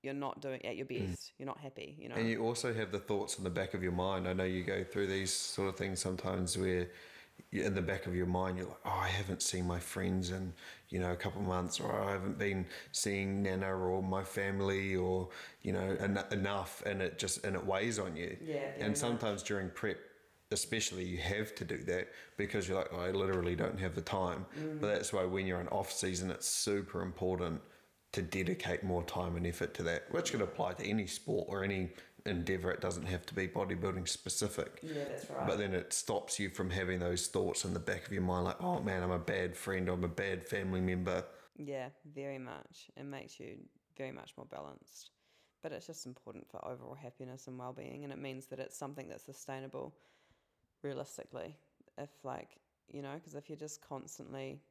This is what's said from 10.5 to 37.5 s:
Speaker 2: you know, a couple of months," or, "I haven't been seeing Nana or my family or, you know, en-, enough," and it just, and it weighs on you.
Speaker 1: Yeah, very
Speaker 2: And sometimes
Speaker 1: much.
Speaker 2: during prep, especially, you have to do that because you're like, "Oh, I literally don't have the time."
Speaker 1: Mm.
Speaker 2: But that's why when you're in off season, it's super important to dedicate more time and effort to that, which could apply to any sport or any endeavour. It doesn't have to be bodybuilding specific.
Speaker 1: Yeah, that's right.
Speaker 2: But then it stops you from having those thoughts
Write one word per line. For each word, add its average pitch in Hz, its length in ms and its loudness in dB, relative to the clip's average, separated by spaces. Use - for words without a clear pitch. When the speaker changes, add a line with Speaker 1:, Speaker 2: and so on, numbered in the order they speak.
Speaker 2:
you 90 100 0
know, 90 140 2
a - 20 2
couple 95 260 -2
of 95 60 2
months," 90 320 2
or, - 140 0
"I 101 180 2
haven't 98 260 0
been 95 300 2
seeing 98 520 2
Nana 95 340 2
or 92 260 4
my 95 220 2
family 98 720 2
or, 92 340 4
you 95 120 2
know, 95 260 2
en-, 101 180 4
enough," 98 540 0
and 98 160 2
it 85 180 0
just, - 260 0
and 95 100 2
it 85 100 0
weighs 104 340 4
on 95 180 0
you. 85 240 -4
Speaker 1:
Yeah, 139 340 -2
very - 100 -2
Speaker 2:
And 104 120 4
sometimes 113 440 2
Speaker 1:
much. - 60 -6
Speaker 2:
during 95 240 2
prep, - 280 0
especially, 101 540 0
you 90 140 0
have 101 360 0
to - 100 -4
do - 200 -2
that 90 240 2
because 101 300 2
you're 95 100 4
like, - 160 0
"Oh, 87 80 -2
I 92 100 2
literally 95 440 4
don't - 240 0
have 87 160 0
the 87 60 0
time." 90 440 0
Speaker 1:
Mm. 156 260 -4
Speaker 2:
But 104 140 2
that's - 180 0
why 95 120 4
when 95 220 2
you're 90 140 2
in - 80 -4
off - 220 0
season, 92 400 0
it's - 160 -2
super 98 540 2
important 90 600 0
to 101 100 2
dedicate 92 600 0
more 87 200 4
time 87 340 0
and 87 100 2
effort 85 280 0
to - 80 -2
that, 82 280 0
which - 200 2
could 117 100 2
apply 92 320 2
to - 140 -6
any 104 200 2
sport - 420 -2
or 98 140 0
any 95 280 2
endeavour. 90 460 2
It - 100 0
doesn't 87 240 0
have 90 220 0
to - 80 -8
be 95 120 2
bodybuilding 92 640 0
specific. - 760 -2
Speaker 1:
Yeah, 147 220 -2
that's - 240 -6
right. 135 180 -2
Speaker 2:
But 98 120 2
then 98 160 2
it - 180 0
stops - 460 0
you 98 100 2
from 92 220 0
having 92 280 2
those 90 280 2
thoughts 95 380 2